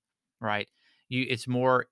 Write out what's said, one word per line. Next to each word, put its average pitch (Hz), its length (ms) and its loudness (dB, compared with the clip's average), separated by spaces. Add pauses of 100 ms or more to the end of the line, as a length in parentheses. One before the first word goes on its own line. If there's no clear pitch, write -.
(420)
right? 104 260 -2 (420)
You, 127 200 -2
it's 123 180 -6
more, 127 440 2